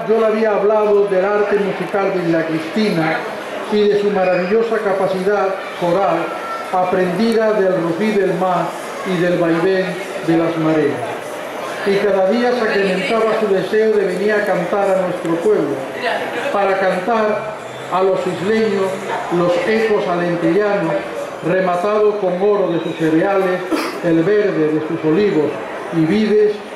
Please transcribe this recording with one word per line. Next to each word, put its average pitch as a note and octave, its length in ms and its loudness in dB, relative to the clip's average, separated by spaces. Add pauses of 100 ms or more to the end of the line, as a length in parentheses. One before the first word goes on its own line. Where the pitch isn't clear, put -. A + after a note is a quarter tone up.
yo A3 140 2
le A3 60 2
había A3 240 2
hablado G3+ 560 2
del F#3 180 0
arte G#3 320 0
musical F#3+ 560 -2
de F3 160 -2
Isla E3 160 2
Cristina D#3+ 720 -2 (560)
y G#3 160 4
de G3+ 140 4
su G3+ 80 2
maravillosa F#3 680 2
capacidad F#3+ 720 0 (320)
coral, F3 380 2 (540)
aprendida F#3 800 2
del F#3 300 2
rugir G3 380 0
del F3 140 0
mar F#3 320 0 (400)
y F3+ 140 -2
del F3 180 2
vaivén E3+ 480 2 (400)
de E3 100 2
las E3 220 0
mareas. D#3 400 0 (880)
Y G3 100 2
cada F#3+ 340 2
día A#3+ 220 2
se B3 80 0
acrecentaba G#3+ 800 0
su G3+ 120 2
deseo G#3+ 400 2
de G3+ 120 2
venir F#3+ 280 0
a G#3 120 2
cantar F#3+ 460 0
a F#3 120 2
nuestro E3+ 340 -2
pueblo, E3+ 380 2 (800)
para F#3+ 260 2
cantar G3+ 760 0 (400)
a F#3 100 2
los F#3+ 240 2
isleños G3 600 0 (500)
los F3 160 2 (160)
ecos G#3+ 400 2
alentellanos, F3 840 0 (520)
rematado F#3+ 720 2
con F3+ 220 -2
oro G3 280 2
de E3 120 0
sus D#3+ 160 -6
cereales, F3+ 640 2 (440)
el E3 180 4
verde E3 520 2
de D3+ 120 0
sus E3 180 -4
olivos D#3+ 460 2 (460)
y D#3+ 80 4
vides, G#3 480 4 (220)